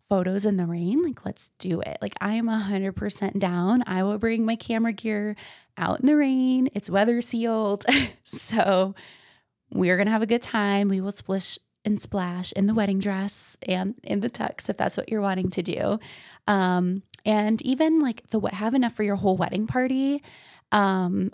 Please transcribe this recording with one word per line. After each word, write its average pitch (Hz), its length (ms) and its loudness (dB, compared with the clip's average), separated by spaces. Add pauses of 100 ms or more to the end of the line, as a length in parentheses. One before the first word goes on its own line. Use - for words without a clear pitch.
photos 190 380 0
in 208 100 2
the 175 100 0
rain, 175 360 0
like, 311 220 -4
let's - 340 -10
do 175 220 -2
it. - 220 -6
Like, 208 180 -6
I 208 140 -2
am 226 140 -2
a 220 100 0
hundred 196 380 -2
percent 202 420 -4
down. 185 480 2
I 185 160 0
will 202 160 0
bring 226 260 0
my 226 120 0
camera 226 360 -2
gear 208 440 -4 (400)
out - 240 -2
in 254 60 2
the 302 100 6
rain. 262 580 2
It's - 160 -8
weather 220 300 4
sealed. 220 680 -2
<laughs> 277 40 4 (320)
So 196 680 2 (760)
we're 180 280 2
gonna 202 120 2
have 220 120 2
a 226 40 2
good 233 160 0
time. 202 460 2
We 190 140 0
will 196 100 -4
splish - 460 -4 (260)
and 208 160 0
splash 180 520 -4
in 196 140 2
the 214 60 2
wedding 196 260 2
dress 196 640 -2
and 185 400 -2
in 202 180 -2
the 233 100 -2
tux, - 400 -4
if 202 80 -6
that's - 180 -2
what - 140 -6
you're 214 100 -2
wanting 190 300 0
to 185 120 -2
do. 180 360 -2 (480)
Um, 185 560 2 (240)
and 214 360 2
even, 311 380 2
like, 254 300 -2
the 226 80 0
we-, 202 140 0
have 214 220 -2
enough 247 200 2
for - 80 -4
your 202 140 0
whole 190 200 2
wedding 196 300 -2
party. 262 560 0 (500)
Um, 190 600 2